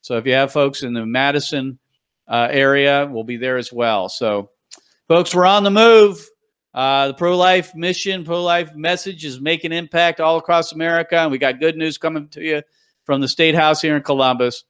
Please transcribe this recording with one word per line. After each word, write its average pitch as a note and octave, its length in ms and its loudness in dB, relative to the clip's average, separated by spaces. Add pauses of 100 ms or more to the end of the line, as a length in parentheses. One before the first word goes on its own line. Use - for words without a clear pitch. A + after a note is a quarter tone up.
So A#2+ 160 -6
if A2+ 80 -4
you C3 80 2
have C3+ 180 2
folks C#3 320 0
in A#2+ 100 -8
the A2+ 120 -6
Madison, C3+ 720 -2 (480)
uh, A#2 240 0
area, C#3 580 2
we'll A2+ 140 -8
be A#2+ 140 -10
there B2+ 180 -4
as A#2+ 160 -6
well. A2+ 380 -2
So, G#2 400 -4 (580)
folks, E3+ 260 2
we're F3+ 120 4
on G3+ 180 4
the G3+ 80 2
move. G#3+ 560 6 (460)
Uh, C3+ 340 0
the C3+ 60 -6
pro-life F3+ 640 2
mission, F3+ 480 -6
pro-life E3+ 500 -2
message E3+ 520 -6
is C3 160 -10
making D#3+ 320 -4
impact E3+ 480 -2
all D#3+ 160 2
across E3 340 0
America. E3 460 -2
And D#3+ 120 2
we C3+ 80 -4
got C3 220 -2
good D#3+ 160 0
news D#3+ 220 -6
coming D#3 320 -6
to - 120 -18
you D#3 200 -4 (420)
from C#3 160 -2
the C3+ 80 -2
State D#3+ 280 2
House D#3 260 2
here D3+ 160 0
in C#3 60 -4
Columbus B2+ 680 0